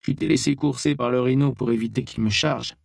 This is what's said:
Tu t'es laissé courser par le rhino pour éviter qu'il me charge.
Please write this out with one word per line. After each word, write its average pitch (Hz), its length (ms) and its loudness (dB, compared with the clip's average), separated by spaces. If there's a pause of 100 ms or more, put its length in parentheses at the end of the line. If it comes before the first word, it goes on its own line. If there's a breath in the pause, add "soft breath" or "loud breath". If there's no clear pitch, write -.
Tu 143 120 -2
t'es - 120 -2
laissé 143 280 2
courser 143 400 0
par 123 140 -2
le 127 100 2
rhino 131 320 2
pour - 200 -2
éviter 117 320 -2
qu'il - 200 -4
me 107 60 2
charge. 131 560 0